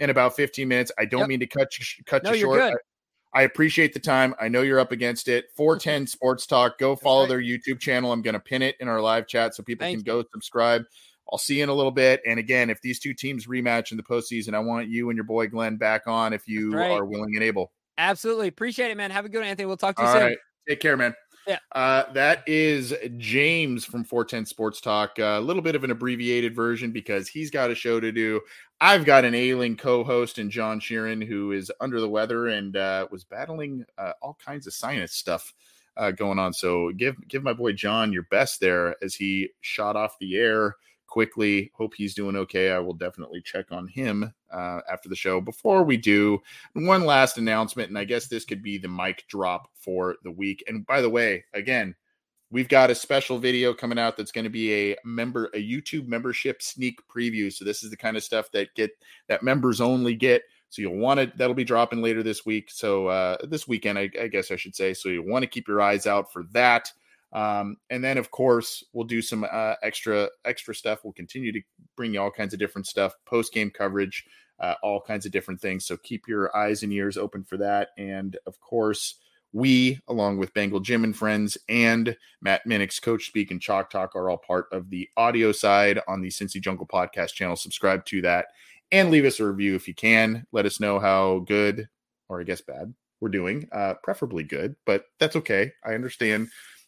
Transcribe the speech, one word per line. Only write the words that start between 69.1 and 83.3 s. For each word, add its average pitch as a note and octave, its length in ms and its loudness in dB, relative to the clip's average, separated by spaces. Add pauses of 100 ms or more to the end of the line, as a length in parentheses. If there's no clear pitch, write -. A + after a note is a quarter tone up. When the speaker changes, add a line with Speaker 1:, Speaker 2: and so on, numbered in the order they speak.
Speaker 1:
some, A2 320 -4
uh, A2 300 0
extra, G#2 480 0 (160)
extra A#2 300 -6
stuff. A2 280 -4
We'll G#2 100 -14
continue A2+ 380 -8
to G#2 100 -6 (360)
bring A#2 160 -4
you G2+ 80 -2
all G2+ 80 0
kinds G2+ 240 -8
of G2 60 -8
different G2 260 -6
stuff, G2 300 -2 (100)
post-game A2+ 460 -2
coverage, G2 540 -2 (340)
uh, F2+ 240 -2
all G2+ 180 -2
kinds G#2 240 -8
of G2 60 -10
different F#2 280 -6
things. F#2+ 240 -4
So E2+ 140 -6
keep - 300 -12
your G2+ 280 -2
eyes G#2 280 0
and G2+ 100 -4
ears G2+ 240 -2
open G2+ 260 -8
for F#2+ 140 -10
that. G2+ 400 0
And, G2 480 -8
of F#2 140 -14
course, A2 560 -2 (360)
we, B2+ 560 4
along G#2 300 0
with F#2+ 160 -2
Bengal G2+ 260 0
Jim A2+ 240 0
and A2 140 -2
friends G#2+ 400 0 (100)
and A2+ 480 2 (260)
Matt G2 260 0
Minnick's G2+ 320 0
Coach A#2 260 -2
Speak G2+ 240 -4